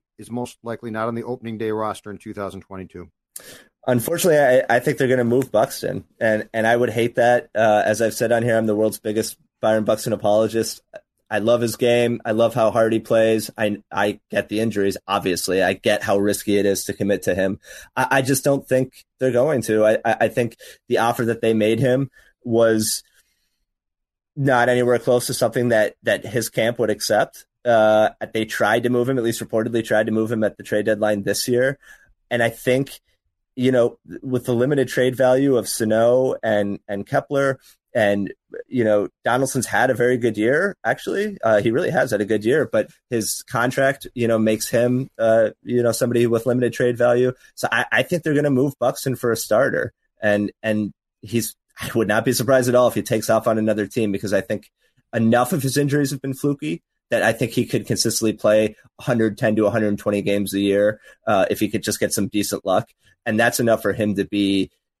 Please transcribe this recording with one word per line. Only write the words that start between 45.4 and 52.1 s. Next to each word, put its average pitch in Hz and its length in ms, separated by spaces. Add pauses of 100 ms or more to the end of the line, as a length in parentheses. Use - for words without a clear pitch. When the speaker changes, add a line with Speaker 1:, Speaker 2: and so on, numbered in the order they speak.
Speaker 2:
you 120 220
know, 117 80
somebody 120 340
with 113 220
limited 123 260
trade 123 240
value. 123 340 (220)
So - 180
I, 117 200
I 117 120
think 165 200
they're 156 100
gonna 147 160
move 135 280
Buxton 131 380
for 117 160
a 110 60
starter. 117 560 (280)
And, 104 300 (120)
and 107 280 (300)
he's, 113 340 (240)
I - 160
would 110 140
not 110 160